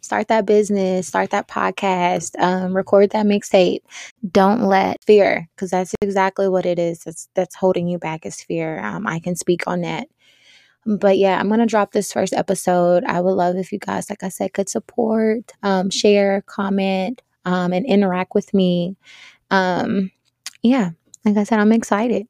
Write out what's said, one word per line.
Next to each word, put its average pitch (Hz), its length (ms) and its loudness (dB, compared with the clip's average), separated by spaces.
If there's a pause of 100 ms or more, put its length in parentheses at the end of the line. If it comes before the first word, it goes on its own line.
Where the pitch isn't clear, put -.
Start 208 280 -4
that 220 180 2
business, 196 600 0
start 190 220 -2
that 202 200 -4
podcast, 180 800 -2 (100)
um, 185 340 0
record 196 360 4
that 214 160 0
mixtape. 202 560 2 (500)
Don't 202 300 4
let 190 420 0
fear, 196 540 4
'cause 185 100 -6
that's 185 320 -4
exactly 196 480 0
what 185 160 0
it 175 140 0
is 170 260 -4
that's, - 300 -16
that's 180 220 -4
holding 180 320 0
you 175 100 -4
back 160 260 -8
is - 180 -14
fear. 165 400 -6
Um, 202 240 -6
I 165 120 -4
can 180 180 -6
speak - 300 -2
on 180 160 -4
that. 165 260 -6 (800)
But 202 320 2
yeah, 190 200 2
I'm 196 120 0
gonna 226 160 2
drop 214 260 0
this 208 180 -2
first 190 220 -2
episode. 180 720 2
I 175 160 0
would 190 140 0
love 180 220 0
if 185 140 -6
you 202 80 -8
guys, 190 300 -8
like 202 160 -10
I 190 60 -6
said, - 240 -6
could 196 160 -4
support, 220 800 -2 (100)
um, 190 280 0
share, 202 560 2
comment, 196 760 -2 (240)
um, 180 300 0
and 180 100 0
interact 185 500 0
with - 200 -2
me. 180 420 0 (540)
Um, 190 600 0 (520)
yeah, 226 300 2 (340)
like 208 100 2
I 208 80 0
said, 214 140 0
I'm 214 140 4
excited. 220 580 0